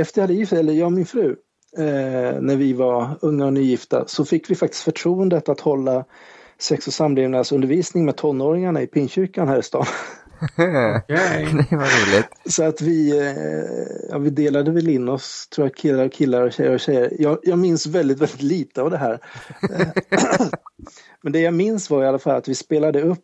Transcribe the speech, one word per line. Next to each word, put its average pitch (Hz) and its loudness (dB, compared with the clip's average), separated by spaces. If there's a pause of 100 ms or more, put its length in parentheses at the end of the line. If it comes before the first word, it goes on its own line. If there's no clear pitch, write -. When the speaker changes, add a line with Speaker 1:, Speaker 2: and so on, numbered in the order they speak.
Speaker 1:
efter 160 0
jag - 4
hade 180 2
gift, 202 0
eller 160 2
jag 165 2
och 170 2
min 180 0
fru, 190 0 (400)
eh, 135 -2
när 135 0
vi 135 2
var 123 0
unga 147 2
och 135 2
nygifta, 127 0
så - -2
fick 160 0
vi 185 2
faktiskt - -2
förtroendet 175 0
att 139 0
hålla 131 0 (540)
sex- - -2
och 139 -6
samlevnadsundervisning 135 0
med 143 0
tonåringarna 151 0
i 127 -4
Pingstkyrkan 185 -2
här 135 2
i 107 0
stan. 135 -4 (680)
Speaker 2:
Okej. 127 2
Speaker 3:
<laughs> 156 0
Det 170 0
var 131 2
roligt. 113 2 (180)
Speaker 1:
Så 170 0
att 156 0
vi, 151 2
eh, 147 -4
ja, - -4
vi 147 0
delade 143 2
väl 165 2
in 127 0
oss, - -8
tror 147 0
jag, 135 -4
killar 135 2
och 131 -2
killar 123 2
och 123 2
tjejer 135 2
och 123 0
tjejer. 127 0
Jag, 151 2
jag 175 2
minns 175 2
väldigt, 151 0
väldigt 139 -2
lite 139 -2
av 156 0
det 175 -4
här. 120 -2 (420)
<laughs> - -4
Men 143 -4
det 160 2
jag 170 2
minns 202 0
var 139 2
i - 2
alla 135 2
fall 135 0
att 127 -6
vi 135 -2
spelade 151 0
upp 170 0